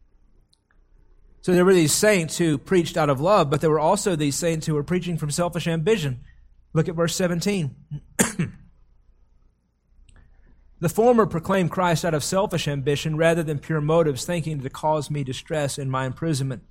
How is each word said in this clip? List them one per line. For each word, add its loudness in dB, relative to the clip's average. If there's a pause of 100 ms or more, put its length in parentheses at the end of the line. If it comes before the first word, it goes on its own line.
(1400)
So 0
there 6
were 6
these 4
saints 2
who 0
preached 0
out 2
of 0
love, 2
but 0
there 2
were 2
also 0
these -2
saints -2
who 0
were -2
preaching -4
from -4
selfish -4
ambition. 0 (540)
Look 2
at -4
verse 0
seventeen. -2 (440)
<clears throat> -2 (2250)
"The 0
former 4
proclaimed 0
Christ 0
out 0
of -2
selfish -2
ambition -2
rather 2
than -4
pure -4
motives, 2
thinking -4
to -8
cause -2
me -4
distress -6
in -6
my -2
imprisonment." -4